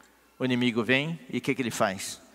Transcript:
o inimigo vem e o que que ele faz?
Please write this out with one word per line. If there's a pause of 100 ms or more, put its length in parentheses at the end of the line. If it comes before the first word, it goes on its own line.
(380)
o
inimigo
vem (100)
e
o
que
que
ele
faz? (140)